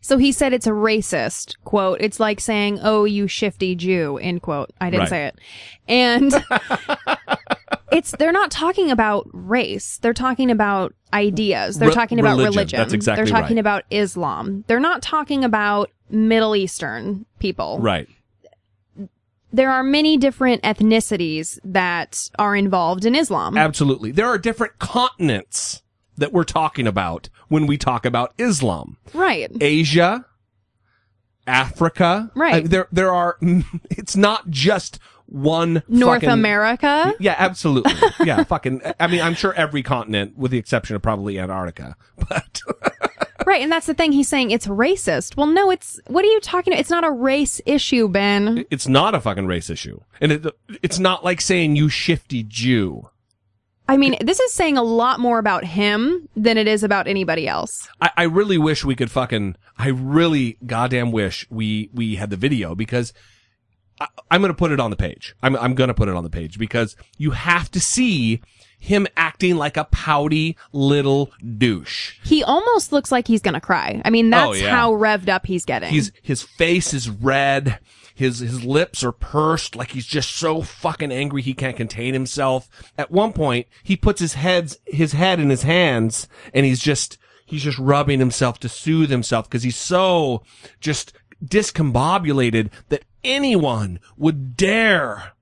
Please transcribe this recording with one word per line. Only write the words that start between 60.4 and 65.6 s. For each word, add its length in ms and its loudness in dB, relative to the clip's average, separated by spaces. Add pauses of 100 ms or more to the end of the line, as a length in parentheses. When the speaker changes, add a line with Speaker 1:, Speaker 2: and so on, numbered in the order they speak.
Speaker 2:
goddamn 460 -2
wish 360 -2
we, 460 -4
we 220 -4
had 140 -8
the 60 -6
video 380 -2
because 380 -4 (880)
I, 80 -8 (200)
I'm 120 4
gonna 140 2
put 180 0
it 80 0
on 100 -2
the 60 -6
page. 440 -8
I'm, 140 2
I'm 220 0